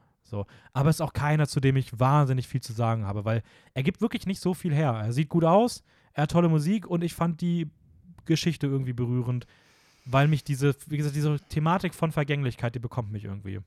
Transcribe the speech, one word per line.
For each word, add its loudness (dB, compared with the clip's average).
So. -8
Aber 4
es 2
ist -4
auch -4
keiner, 2
zu -2
dem 4
ich -4
wahnsinnig 4
viel -4
zu -10
sagen 0
habe, -4
weil 0
er -4
gibt -2
wirklich -2
nicht -6
so 0
viel -4
her. 2
Er -2
sieht -2
gut 2
aus, 4
er -2
hat 0
tolle 4
Musik 2
und -2
ich -4
fand -2
die -2
Geschichte 0
irgendwie -2
berührend, -2
weil 4
mich 0
diese, 0
wie -6
gesagt, -2
diese 0
Thematik 0
von -2
Vergänglichkeit, -2
die -8
bekommt -6
mich -8
irgendwie. -8